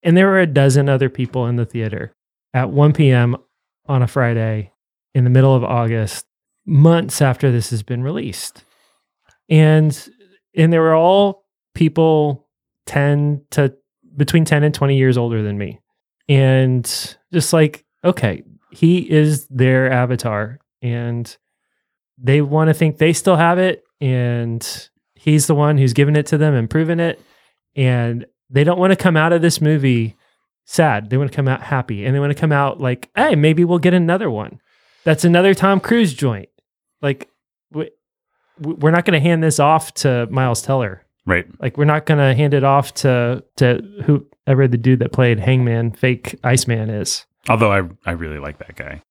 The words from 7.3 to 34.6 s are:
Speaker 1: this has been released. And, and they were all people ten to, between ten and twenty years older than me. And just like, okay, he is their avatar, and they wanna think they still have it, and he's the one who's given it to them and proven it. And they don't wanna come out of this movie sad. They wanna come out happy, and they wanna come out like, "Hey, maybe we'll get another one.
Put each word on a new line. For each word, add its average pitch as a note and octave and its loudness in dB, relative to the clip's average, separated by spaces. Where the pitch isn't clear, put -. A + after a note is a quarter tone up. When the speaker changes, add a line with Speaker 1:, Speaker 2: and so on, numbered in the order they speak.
Speaker 1:
this A#2 -4
has A2 -6
been B2 -8
released. D3 -10
And, D#3 2
and E3 2
they E3 2
were D#3+ 2
all G3 2
people D#3 0
ten C#3+ -2
to, C3+ -2
between D#3+ 0
ten D3 0
and D3 0
twenty C#3 0
years C3 2
older A#2 -2
than G#2 -6
me. G2 -10
And C3 2
just E3+ -2
like, D#3 0
okay, A#2+ -2
he E3+ 2
is D3+ 0
their C3 0
avatar, A#2+ -4
and A#2+ -8
they C3 2
wanna D#3 0
think D#3 0
they D#3+ 2
still F#3 0
have E3+ 2
it, F#3 -2
and A#2+ -4
he's D3+ 0
the D#3+ 2
one D3 2
who's C3 2
given C#3+ 0
it D3 -2
to D#3 -2
them D3+ 0
and A2+ -2
proven D#3+ -2
it. E3+ -4
And B2 -2
they C3+ 2
don't F3 0
wanna F#3 2
come F3+ 0
out D#3+ 2
of E3+ 0
this E3+ 0
movie C3+ 0
sad. A2 -2
They B2+ -2
wanna C#3 -2
come C3+ -2
out C3 -2
happy, A#2 -6
and C3+ -2
they C#3 -2
wanna C#3+ -2
come D3+ -2
out C#3 -2
like, B2 -6
"Hey, A#3+ 0
maybe D#3 2
we'll F3 0
get F3 2
another F3+ 0
one. G#2+ -10